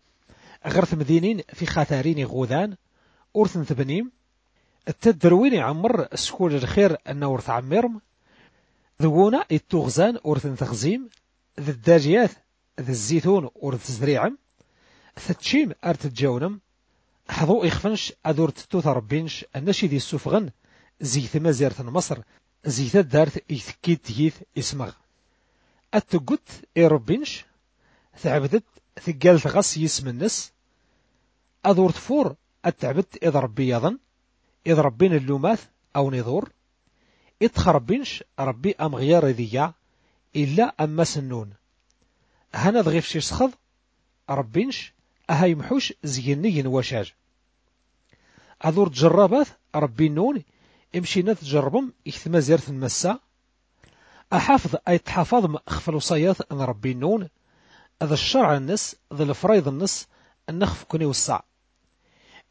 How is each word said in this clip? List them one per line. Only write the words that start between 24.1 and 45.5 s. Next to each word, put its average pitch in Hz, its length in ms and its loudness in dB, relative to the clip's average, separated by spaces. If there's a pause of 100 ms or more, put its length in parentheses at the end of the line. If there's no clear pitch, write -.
إسمغ. 127 340 -8 (1000)
أتقوت 202 540 -2 (280)
إي 170 100 8
ربينش، 156 580 0 (720)
ثعبدت 143 480 0 (360)
ثقالت 165 460 4
غس 185 300 0
يسم 151 320 -2
النس. 131 440 -4 (1120)
أدور 185 260 4
تفور، 233 440 -2 (300)
أتعبت 160 600 -4
إذ 156 120 2
ربي 127 320 -2
يظن، 127 300 0 (680)
إذ 165 120 4
ربين 147 340 4
اللومات 143 460 0 (380)
أو 139 140 0
نظور. 127 420 -4 (920)
إتخ - 260 2
ربينش، 160 560 0 (140)
ربي 135 420 -4
أم 151 140 -4
غيار 147 320 4
ذيا، 123 460 -2 (640)
إلا 147 280 2
أما 156 400 0
سنون. 123 480 -6 (1000)
هنا 190 260 2
ضغيف 160 260 0
شي 160 140 -6
سخض، 262 300 -2 (800)
ربينش، 139 640 -4 (380)
أها 165 160 4
يمحوش 170 460 -2 (120)